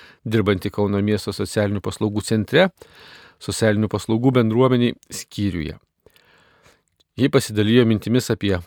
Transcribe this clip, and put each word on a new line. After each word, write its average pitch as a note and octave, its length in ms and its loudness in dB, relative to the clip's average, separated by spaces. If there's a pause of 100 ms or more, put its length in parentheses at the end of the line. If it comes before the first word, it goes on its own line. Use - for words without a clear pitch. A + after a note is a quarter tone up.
(240)
dirbanti G#2 480 0
Kauno G2+ 320 -2
miesto G#2 320 -2
socialinių G2+ 480 -2
paslaugų G#2 400 -4
centre, B2+ 460 0 (680)
socialinių G#2+ 540 0
paslaugų A2+ 460 0
bendruomeniai A#2+ 580 2 (160)
skyriuje. F2 640 -6 (1400)
Ji C3+ 80 2
pasidalijo A#2 580 2
mintimis A2+ 460 0
apie G2 240 0 (100)